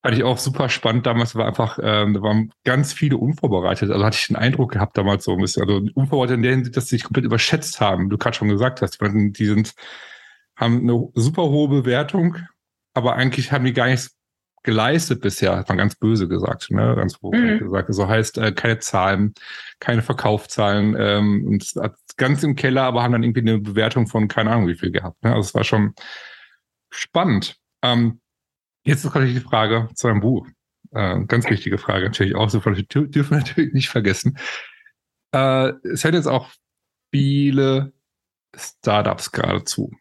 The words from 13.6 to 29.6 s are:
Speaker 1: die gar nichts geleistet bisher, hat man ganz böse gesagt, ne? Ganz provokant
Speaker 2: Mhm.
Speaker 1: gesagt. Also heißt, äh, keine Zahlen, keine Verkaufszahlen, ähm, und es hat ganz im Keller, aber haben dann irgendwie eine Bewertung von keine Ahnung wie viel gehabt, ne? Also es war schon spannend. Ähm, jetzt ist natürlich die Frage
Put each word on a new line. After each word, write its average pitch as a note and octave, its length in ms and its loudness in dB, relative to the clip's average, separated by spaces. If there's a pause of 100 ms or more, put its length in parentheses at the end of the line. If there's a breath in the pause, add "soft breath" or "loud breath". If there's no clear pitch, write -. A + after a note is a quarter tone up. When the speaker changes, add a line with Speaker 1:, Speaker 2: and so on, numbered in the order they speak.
Speaker 1:
die B2+ 80 2
gar B2 160 2
nichts B2+ 280 -2 (460)
geleistet B2 600 0
bisher, F#2+ 340 0
hat F#2+ 140 -6
man F#2+ 80 0
ganz G2+ 180 0
böse A2 320 2
gesagt, - 420 -4
ne? A2+ 240 2
Ganz - 240 -2
provokant A3 440 0
Speaker 2:
Mhm. - 20 -6
Speaker 1:
gesagt. F#2+ 240 -4
Also G2+ 200 0
heißt, A2 300 0
äh, G#2+ 140 0
keine A2+ 260 0
Zahlen, G#2 560 0 (460 loud breath)
keine A2+ 220 0
Verkaufszahlen, G#2 960 0
ähm, G#2 480 2
und G2+ 160 0
es - 140 -10
hat - 200 -6 (220)
ganz C#3 240 2
im D3 140 0
Keller, C3+ 260 0
aber A#2+ 200 0
haben A#2+ 100 2
dann A#2 100 2
irgendwie A#2+ 180 0
eine A2+ 180 2
Bewertung A2 480 0
von G#2+ 220 0
keine A2 220 0
Ahnung A2 180 2
wie F2 60 0
viel F2+ 160 -4
gehabt, F2+ 340 -12
ne? A2+ 60 2
Also G#2 180 0
es - 60 -16
war G#2 100 0
schon G#2 300 0 (960 loud breath)
spannend. D#3 680 -2 (260)
Ähm, A#2+ 380 0 (640)
jetzt C#3+ 200 0
ist D3 100 -4
natürlich C3 200 2
die B2 140 -6
Frage A2 460 2